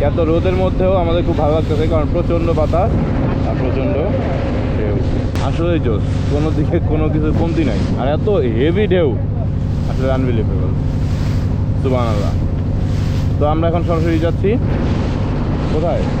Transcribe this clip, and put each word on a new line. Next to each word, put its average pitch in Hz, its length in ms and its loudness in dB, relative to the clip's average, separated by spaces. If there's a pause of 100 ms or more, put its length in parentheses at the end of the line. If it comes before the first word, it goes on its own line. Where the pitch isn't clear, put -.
এত 143 100 0 (120)
রোদের 165 340 2
মধ্যেও 185 300 2 (100)
আমাদের 165 240 2
খুব 165 140 0
ভালো 151 160 2
লাগতেছে, 156 340 0
কারণ 156 220 2
প্রচণ্ড 170 340 0 (120)
বাতাস 160 320 2 (560)
আর - 140 -2
প্রচণ্ড 131 340 0 (840)
ঢেউ। 104 180 -2 (520)
আসলে 165 260 0 (120)
জোস, 110 180 0 (300)
কোনো 147 140 2 (100)
দিকে 151 200 0 (140)
কোনো 151 220 0
কিছু 151 140 0 (120)
কমতি 165 300 0
নাই, 101 100 0 (200)
আর 120 160 0
এত 156 120 0 (300)
হেভি 165 360 2
ঢেউ, 175 160 2 (800)
আসলে 131 260 0
আনবিলিভেবল। 123 560 0 (1120)
সুবহানাল্লাহ। 117 500 0 (1040)
তো 143 40 2 (100)
আমরা 160 160 0
এখন 170 180 0
সরাসরি 165 380 0
যাচ্ছি 170 240 0 (1200)
কোথায়? 151 300 0 (180)